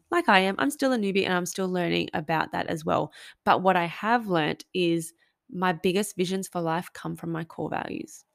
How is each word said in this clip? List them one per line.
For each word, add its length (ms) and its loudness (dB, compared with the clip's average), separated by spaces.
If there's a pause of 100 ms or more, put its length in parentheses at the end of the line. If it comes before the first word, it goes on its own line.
(120)
like 180 2
I 100 8
am, 200 2
I'm 100 2
still 240 0
a 40 2
newbie 280 2
and 80 0
I'm 140 0
still 220 -4
learning 440 0
about 380 0
that 160 -4
as 180 -4
well. 260 0 (340)
But 160 4
what 140 4
I 100 2
have 420 0
learnt 460 0
is 400 0 (380)
my 220 0
biggest 420 0
visions 320 -2
for 140 -4
life 320 -2
come 220 -8
from 160 -8
my 120 -4
core 260 -8
values. 540 -8 (100)